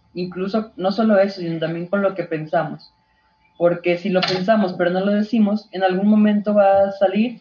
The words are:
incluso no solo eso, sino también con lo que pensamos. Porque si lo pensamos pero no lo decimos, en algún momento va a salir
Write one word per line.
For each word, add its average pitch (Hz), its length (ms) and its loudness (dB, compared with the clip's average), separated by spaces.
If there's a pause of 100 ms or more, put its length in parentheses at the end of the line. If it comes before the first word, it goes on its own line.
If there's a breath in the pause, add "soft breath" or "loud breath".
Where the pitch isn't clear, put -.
(140)
incluso 185 640 -6
no 185 140 0
solo 214 280 2
eso, 196 220 0
sino 165 180 -4
también 170 280 -6
con 202 140 -2
lo 190 140 0
que 170 80 -6
pensamos. 156 720 -6 (640)
Porque 175 420 0
si 185 100 -6
lo 180 120 2
pensamos 185 540 0
pero 175 140 0
no 185 120 0
lo 202 100 0
decimos, 208 600 0
en 185 120 -4
algún 190 240 0
momento 208 480 2
va 196 320 4
a 196 60 -4
salir 208 480 0